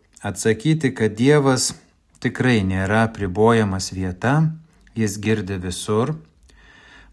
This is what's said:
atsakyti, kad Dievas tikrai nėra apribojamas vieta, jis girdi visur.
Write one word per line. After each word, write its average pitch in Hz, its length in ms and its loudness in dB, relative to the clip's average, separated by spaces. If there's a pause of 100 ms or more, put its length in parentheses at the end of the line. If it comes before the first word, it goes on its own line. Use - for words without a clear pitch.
(200)
atsakyti, 110 720 0
kad 110 240 -2
Dievas 135 560 2 (480)
tikrai 123 480 0
nėra 95 400 0
apribojamas 104 880 0
vieta, 117 560 0 (440)
jis 107 240 -2
girdi 101 400 -2
visur. 107 540 -2 (1000)